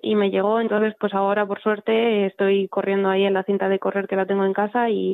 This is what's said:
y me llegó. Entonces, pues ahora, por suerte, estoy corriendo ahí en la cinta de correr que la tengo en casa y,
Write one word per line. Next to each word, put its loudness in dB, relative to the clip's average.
y 0
me 2
llegó. 0
Entonces, 0
pues -2
ahora, 0
por -6
suerte, 0
estoy 0
corriendo -2
ahí 2
en 2
la 0
cinta 0
de 2
correr -2
que -4
la 0
tengo 0
en 2
casa 0
y, -2